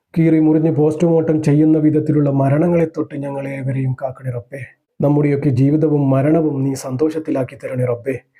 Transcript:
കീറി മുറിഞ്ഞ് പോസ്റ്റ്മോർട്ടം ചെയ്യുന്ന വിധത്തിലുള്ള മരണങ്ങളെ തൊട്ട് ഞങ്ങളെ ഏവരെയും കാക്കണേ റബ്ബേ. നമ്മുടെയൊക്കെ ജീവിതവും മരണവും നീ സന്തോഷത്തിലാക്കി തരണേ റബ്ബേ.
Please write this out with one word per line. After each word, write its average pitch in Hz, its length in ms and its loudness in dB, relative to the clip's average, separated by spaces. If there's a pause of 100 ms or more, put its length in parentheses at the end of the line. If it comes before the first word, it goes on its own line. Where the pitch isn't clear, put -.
(180)
കീറി 160 220 4
മുറിഞ്ഞ് 156 320 2
പോസ്റ്റ്മോർട്ടം 156 680 2
ചെയ്യുന്ന 156 360 4
വിധത്തിലുള്ള 151 520 2
മരണങ്ങളെ 147 560 2
തൊട്ട് 151 300 -6
ഞങ്ങളെ 139 360 -8
ഏവരെയും 135 420 -4
കാക്കണേ 131 380 -10
റബ്ബേ. 123 300 -12 (400)
നമ്മുടെയൊക്കെ 147 480 2
ജീവിതവും 143 600 2
മരണവും 139 540 0
നീ 135 100 -2
സന്തോഷത്തിലാക്കി 135 840 -4
തരണേ 131 300 -6
റബ്ബേ. 120 300 -4 (240)